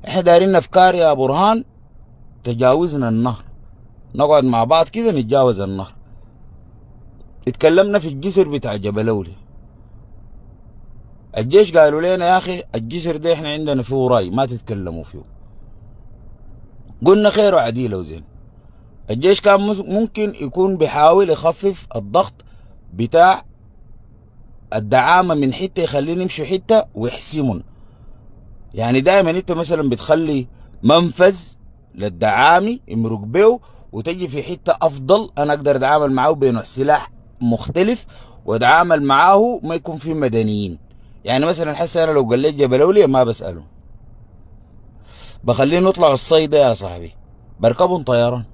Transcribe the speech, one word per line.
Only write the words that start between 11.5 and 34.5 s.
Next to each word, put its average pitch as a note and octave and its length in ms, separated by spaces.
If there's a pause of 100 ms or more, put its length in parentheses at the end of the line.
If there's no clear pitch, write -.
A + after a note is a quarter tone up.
قالوا D3+ 240
لنا F3+ 240
يا F#3 120
اخي F3+ 260 (120)
الجسر D#3 420
ده E3 160
احنا D3+ 160
عندنا D3 340
فيه B2+ 240
راي A2 220
ما B2+ 160
تتكلموا G2 580
فيه. C#2 200 (1800)
قلنا G#3 240
خير G3+ 260
وعديل A#2 400
وزين. D#2+ 280 (840)
الجيش D#3 320
كان G3+ 200
مس-، G3+ 240
ممكن G#3+ 560
يكون F#3 360
بيحاول D#3+ 520
يخفف E3 680
الضغط G#2+ 380 (600)
بتاع D#3+ 520 (1300)
الدعامة D3+ 640
من C3+ 180
حتة F#3 280
يخليه E3 400
يمشي E3+ 240
حتة F#3+ 380 (120)
ويحسمن. A#2+ 640 (1120)
يعني A#2+ 280
دايما F3+ 300
انت F3+ 200
مثلا D#3+ 380
بتخلي D3+ 580 (360)
منفذ E3+ 560 (560)
للدعامة A#2+ 920
يمرق A2 320
بيه G3 400 (320)
وتجي E3+ 360
في C3 160
حتة E3+ 380